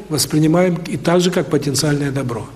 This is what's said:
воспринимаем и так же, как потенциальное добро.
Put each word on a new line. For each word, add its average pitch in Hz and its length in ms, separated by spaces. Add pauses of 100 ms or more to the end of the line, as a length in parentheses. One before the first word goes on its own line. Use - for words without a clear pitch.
воспринимаем 156 680 (100)
и 202 80
так 175 240
же, 180 100
как 180 200
потенциальное 143 600
добро. 120 460